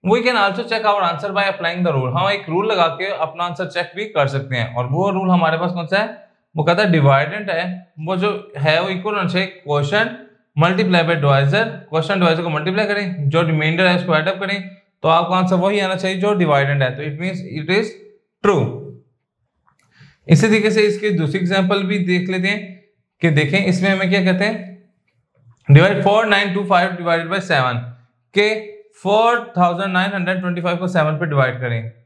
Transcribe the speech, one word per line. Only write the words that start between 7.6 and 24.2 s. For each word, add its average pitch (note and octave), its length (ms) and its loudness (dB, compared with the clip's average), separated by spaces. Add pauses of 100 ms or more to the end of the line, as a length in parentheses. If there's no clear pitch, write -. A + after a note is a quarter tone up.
वो E3 180 -4
जो G3 120 0 (280)
है D#3 240 2
वो F#3+ 80 -2
इक्वल F#3+ 260 -4
होना F#3 140 -2
चाहिए F#3 180 -2
क्वोशंट D3 680 -2 (420)
multiply F3+ 460 2
by E3 140 2
divisor, C#3+ 460 2 (260)
क्वोशंट D#3+ 300 -2
डिवाइजर E3+ 240 2
को E3+ 60 -4
मल्टीप्लाई F3+ 360 -2
करें, G3 440 -2
जो D#3+ 120 2
रिमाइंडर D#3+ 460 2
है F3+ 100 2
उसको F3 180 0
ऐड D#3 120 0
अप F#3+ 120 -4
करें, G3 300 -6 (340)
तो - 60 2
आपका F3 280 2
आंसर F#3 180 2
वही G3 240 0
आना F#3+ 160 -2
चाहिए F#3+ 240 -4
जो G3+ 160 0
डिवाइडेंड C#3+ 480 2
है, B2+ 120 2
तो C#3+ 80 -10
it D3 180 -8
means F#3 220 -6 (140)
it D#3 160 -8
is A3 180 0 (520)
true। F3+ 200 4 (1600)
इसी E3 200 6
तरीके G#3+ 240 4
से A3 120 2
इसकी G#3 340 0
दूसरी D#3+ 220 -2
एग्जांपल F#3+ 440 0
भी G3+ 220 -2
देख F3+ 240 -2
लेते F#3 180 -2
हैं G3+ 180 -4 (560)
कि E3+ 100 2
देखें D3+ 280 2
इसमें F#3 320 0
हमें F#3+ 180 0
क्या F#3+ 160 2